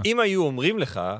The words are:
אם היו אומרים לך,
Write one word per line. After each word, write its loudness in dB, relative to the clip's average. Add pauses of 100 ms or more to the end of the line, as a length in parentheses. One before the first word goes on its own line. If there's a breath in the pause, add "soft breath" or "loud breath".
אם 2
היו 2
אומרים 0
לך, -4 (200)